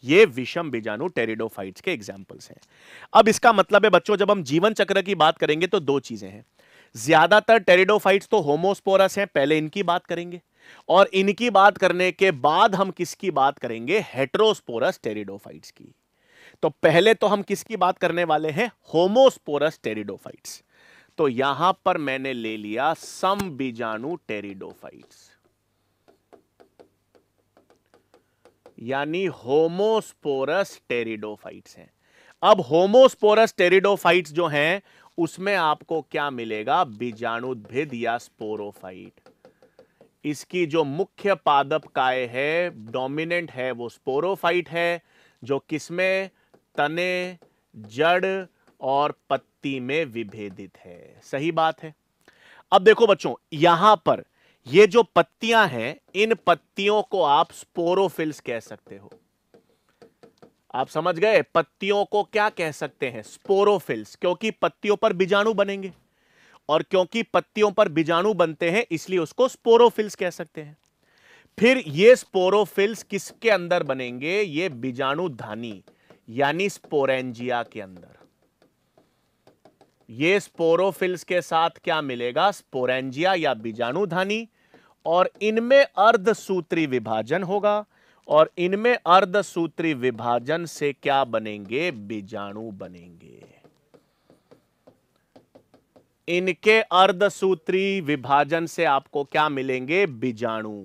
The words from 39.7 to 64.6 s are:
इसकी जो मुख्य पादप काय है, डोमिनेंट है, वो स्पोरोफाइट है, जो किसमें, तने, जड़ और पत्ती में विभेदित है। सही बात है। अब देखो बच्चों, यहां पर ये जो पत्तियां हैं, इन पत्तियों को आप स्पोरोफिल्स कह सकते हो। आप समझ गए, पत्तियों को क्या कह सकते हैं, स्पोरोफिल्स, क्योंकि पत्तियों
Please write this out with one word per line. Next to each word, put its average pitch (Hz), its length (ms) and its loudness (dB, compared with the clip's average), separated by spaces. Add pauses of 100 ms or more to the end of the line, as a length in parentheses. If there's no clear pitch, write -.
इसकी 170 400 -6
जो 156 180 -2
मुख्य 180 520 -4
पादप 147 500 0 (100)
काय 131 300 -2
है, 151 440 -4 (220)
डोमिनेंट 151 600 -6
है, 127 200 -8
वो 120 180 -10
स्पोरोफाइट 170 800 -4
है, 170 320 -4 (420)
जो 135 160 -4
किसमें, 185 720 -6 (460)
तने, 180 600 -4 (380)
जड़ 175 680 -2 (360)
और 139 320 0 (160)
पत्ती 135 500 -6
में 143 260 -4
विभेदित 104 720 -14
है। - 460 -20
सही 147 280 -6
बात 160 320 -2
है। 151 100 -18 (800)
अब 190 100 6
देखो 214 260 6
बच्चों, 180 260 2 (200)
यहां 170 440 6
पर 123 260 0 (440)
ये 175 200 8
जो 220 180 4
पत्तियां 220 640 2
हैं, 123 260 -6 (200)
इन 220 180 2 (140)
पत्तियों 196 540 0
को 196 200 -4
आप 151 300 2
स्पोरोफिल्स 170 880 -2
कह 117 200 -8
सकते - 380 -20
हो। 101 140 -20 (1600)
आप 131 140 -4
समझ 165 280 -4
गए, 202 280 2
पत्तियों 196 600 -2
को 208 200 -2
क्या 214 260 -2
कह 160 200 -6
सकते 139 380 -8
हैं, 117 140 -12
स्पोरोफिल्स, 190 920 -2
क्योंकि 180 380 -4
पत्तियों 202 420 -2